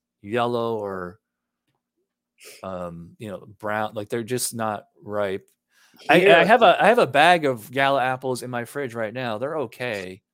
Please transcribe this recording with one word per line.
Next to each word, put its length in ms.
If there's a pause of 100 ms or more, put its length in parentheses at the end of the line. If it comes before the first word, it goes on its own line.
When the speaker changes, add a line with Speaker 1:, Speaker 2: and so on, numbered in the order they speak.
(220)
Speaker 1:
yellow 560
or, 400 (1400)
um, 560
you 100
know, 180 (120)
brown. 360
Like, 140
they're 140
just 320
not 320 (160)
ripe. 440 (640)
I, 60
I 60
Speaker 2:
Here 260
Speaker 1:
have 160
a, 200
I 40
have 120
a 80
bag 380
of 260
Gala 320
apples 400
in 80
my 140
fridge 300
right 180
now. 240
They're 220
okay. 640 (120)